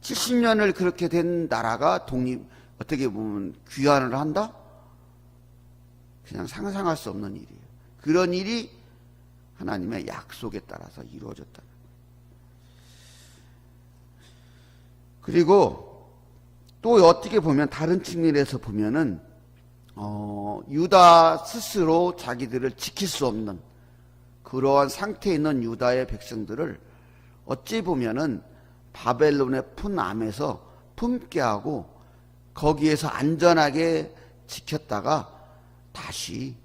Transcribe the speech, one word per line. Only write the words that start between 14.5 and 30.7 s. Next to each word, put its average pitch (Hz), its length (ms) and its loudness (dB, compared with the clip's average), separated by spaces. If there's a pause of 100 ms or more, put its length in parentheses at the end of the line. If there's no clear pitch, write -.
그리고 165 880 2 (720)
또 226 120 2 (120)
어떻게 170 360 6
보면, 147 280 2
다른 165 320 -2
측면에서 156 580 0
보면은, 107 600 -2 (760)
어, 104 760 -10
유다 165 760 8
스스로 175 680 0
자기들을 123 580 -6
지킬 - 340 -8
수 147 180 -4
없는 104 340 -6 (840)
그러한 139 440 2
상태에 202 460 -4
있는 147 300 0
유다의 123 440 0
백성들을 110 720 -8 (680)
어찌 220 360 -6
보면은 135 600 -2 (520)
바벨론의 131 680 2 (120)
품 202 240 -6
안에서 110 680 -4 (300)